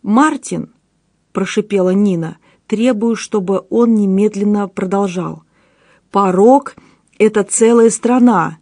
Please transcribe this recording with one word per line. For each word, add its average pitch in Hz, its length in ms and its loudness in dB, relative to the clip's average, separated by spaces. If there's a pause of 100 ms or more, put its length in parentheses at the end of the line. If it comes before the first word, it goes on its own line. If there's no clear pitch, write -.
«Мартин», 269 720 -2 (580)
прошипела 190 600 -2
Нина, 180 460 -2 (300)
требуя, 226 480 -2
чтобы 196 540 -4
он 233 240 2
немедленно 208 760 0
продолжал. 185 760 -6 (680)
«Порок — 202 680 2 (440)
это 214 240 0
целая 226 460 2
страна». 226 720 0